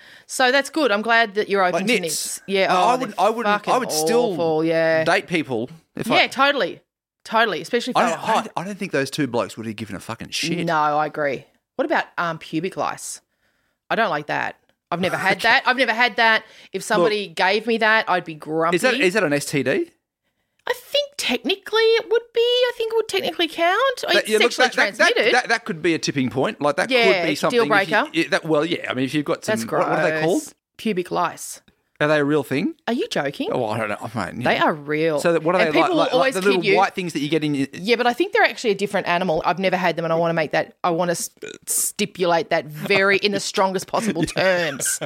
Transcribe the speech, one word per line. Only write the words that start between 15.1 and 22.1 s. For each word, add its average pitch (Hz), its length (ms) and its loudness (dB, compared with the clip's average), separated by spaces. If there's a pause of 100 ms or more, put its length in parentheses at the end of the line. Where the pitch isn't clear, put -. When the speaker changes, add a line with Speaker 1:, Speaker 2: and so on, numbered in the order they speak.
Speaker 1:
had 190 200 0
Speaker 2:
Okay. 202 120 0
Speaker 1:
that. 262 160 4
I've 247 120 2
never 247 160 2
had 233 240 0
that. 226 260 4 (280)
If 190 120 -8
somebody 196 440 2
Speaker 2:
Look, 165 80 -20
Speaker 1:
gave 202 300 2
me 226 140 0
that, 220 280 2
I'd 180 160 0
be 170 120 -12
grumpy. 160 400 0
Speaker 2:
is 170 80 0
that, 254 100 2
is 190 220 2
that 214 80 2
an 147 100 2
8-, 143 40 2
S 143 80 -8
T 139 180 -2
D? 185 260 -2 (800)
Speaker 1:
I 494 80 0
think 571 320 -4 (100)
technically 381 640 -2
it 453 280 2
would 466 120 2 (120)